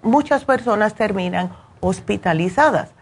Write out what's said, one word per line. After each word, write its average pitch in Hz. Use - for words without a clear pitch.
muchas 277
personas 220
terminan 180
hospitalizadas. 185